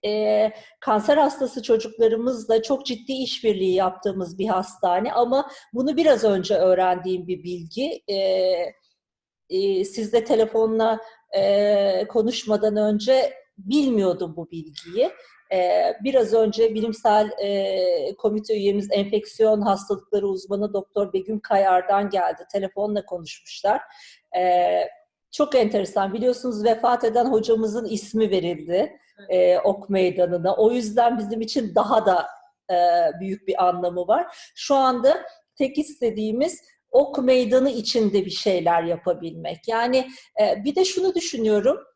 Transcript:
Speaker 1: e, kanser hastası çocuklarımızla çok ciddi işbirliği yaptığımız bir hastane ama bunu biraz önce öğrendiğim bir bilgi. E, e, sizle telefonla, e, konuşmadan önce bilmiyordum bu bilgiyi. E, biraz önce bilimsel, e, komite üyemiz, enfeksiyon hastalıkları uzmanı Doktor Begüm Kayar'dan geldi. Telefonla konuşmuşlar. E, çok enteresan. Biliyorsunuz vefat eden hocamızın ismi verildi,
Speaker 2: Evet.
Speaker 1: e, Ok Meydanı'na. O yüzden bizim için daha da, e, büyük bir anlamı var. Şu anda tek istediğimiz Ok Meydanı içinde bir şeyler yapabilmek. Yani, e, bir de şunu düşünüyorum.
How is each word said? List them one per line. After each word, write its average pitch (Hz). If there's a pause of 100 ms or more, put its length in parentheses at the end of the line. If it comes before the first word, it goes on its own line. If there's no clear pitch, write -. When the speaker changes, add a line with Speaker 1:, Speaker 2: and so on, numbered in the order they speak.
Speaker 1:
e, 214 (280)
kanser 214
hastası 277
çocuklarımızla 220
çok 269
ciddi 262
işbirliği 208
yaptığımız 185
bir 196
hastane 190
ama 247 (220)
bunu 262
biraz 294
önce 196
öğrendiğim 180
bir 180
bilgi. 180
E, 202 (1300)
e, 190
sizle 226
telefonla, 220 (360)
e, 202
konuşmadan 214
önce 214 (240)
bilmiyordum 196
bu 170
bilgiyi. 170 (420)
E, 180 (120)
biraz 240
önce 220
bilimsel, 214
e, 190
komite 214
üyemiz, 202
enfeksiyon 214
hastalıkları 196
uzmanı 196
Doktor 196
Begüm 196
Kayar'dan 196
geldi. 180
Telefonla 202
konuşmuşlar. 190 (560)
E, 180 (600)
çok 294
enteresan. 202
Biliyorsunuz 240
vefat 240
eden 233
hocamızın 220
ismi 220
verildi, 175 (200)
Speaker 2:
Evet. 196
Speaker 1:
e, 180
Ok 196
Meydanı'na. 180
O 220
yüzden 233
bizim 214
için 220
daha 220
da, 180 (440)
e, 180 (440)
büyük 190
bir 185
anlamı 180
var. 320 (280)
Şu -
anda 262 (340)
tek 269
istediğimiz 233 (300)
Ok 277
Meydanı 254
içinde 214
bir 180
şeyler 170
yapabilmek. 165
Yani, 247 (340)
e, 202
bir 285
de 370
şunu 370
düşünüyorum. 226 (160)